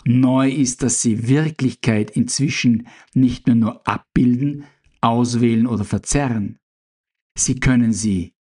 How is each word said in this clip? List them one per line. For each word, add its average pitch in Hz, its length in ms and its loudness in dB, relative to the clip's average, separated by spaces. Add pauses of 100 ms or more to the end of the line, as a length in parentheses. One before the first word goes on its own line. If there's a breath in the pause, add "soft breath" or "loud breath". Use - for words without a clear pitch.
Neu 131 440 2
ist, 135 320 -2
dass - 220 -2
sie 110 240 -2
Wirklichkeit 131 840 0
inzwischen 127 760 0 (260 loud breath)
nicht 127 320 0
mehr 127 100 4
nur 110 320 -2
abbilden, 131 760 -2 (380 loud breath)
auswählen 117 680 2
oder 104 180 -2
verzerren. 113 720 -4 (800)
Sie 131 220 -2
können 120 340 2
sie 95 400 -4 (180)